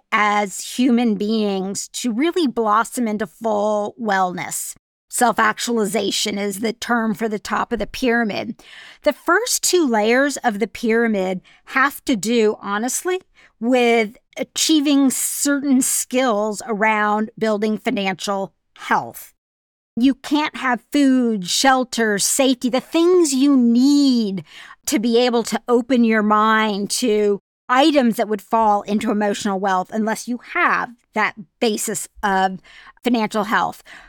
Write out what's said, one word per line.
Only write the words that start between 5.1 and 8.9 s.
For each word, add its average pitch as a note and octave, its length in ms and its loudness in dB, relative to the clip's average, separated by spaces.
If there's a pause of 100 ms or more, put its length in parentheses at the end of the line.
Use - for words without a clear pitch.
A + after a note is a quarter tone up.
is G3 200 -4
the A3 140 -4
term A3+ 420 -2
for A3+ 140 -4
the G#3 100 -4
top G#3 340 -4
of A#3 60 -2
the G#3 80 -4
pyramid. A#3 760 -2 (420)